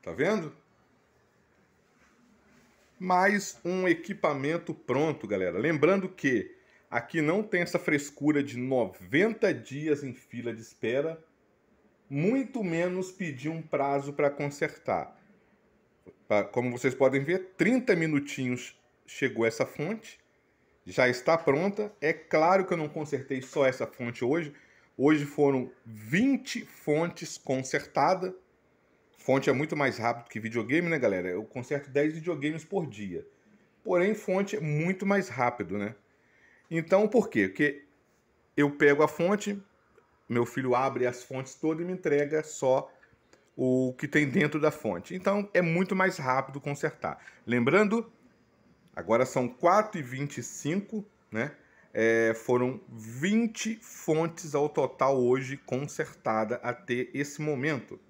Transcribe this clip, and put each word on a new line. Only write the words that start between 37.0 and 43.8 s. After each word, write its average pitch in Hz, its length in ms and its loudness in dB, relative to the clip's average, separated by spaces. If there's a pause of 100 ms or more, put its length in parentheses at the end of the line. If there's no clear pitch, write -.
por 214 220 2
quê? 101 180 2
Porque 143 380 -2 (720)
eu 147 140 4
pego 143 320 6
a 151 60 6
fonte, 202 540 -2 (640)
meu 120 200 0
filho 127 280 -2
abre 123 320 0
as 123 160 -4
fontes 131 320 -10
todas 160 300 -2
e - 20 -8
me 180 60 -6
entrega 151 500 0
só 135 480 0 (640)
o 127 440 2